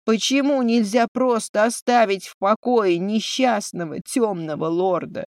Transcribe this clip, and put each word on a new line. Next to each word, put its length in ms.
Почему 560
нельзя 500
просто 520
оставить 640
в 100
покое 640
несчастного 1000
темного 680
лорда? 680